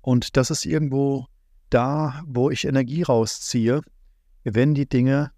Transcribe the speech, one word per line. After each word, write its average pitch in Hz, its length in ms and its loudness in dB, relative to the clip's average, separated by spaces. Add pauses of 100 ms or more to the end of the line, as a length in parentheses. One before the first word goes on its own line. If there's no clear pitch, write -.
Und 123 360 0
das 131 160 2
ist - 120 -4
irgendwo 139 600 -2 (440)
da, 139 540 0
wo 131 260 0
ich - 160 -4
Energie 135 360 0
rausziehe, 117 800 0 (640)
wenn 127 300 2
die 139 140 -2
Dinge 135 480 2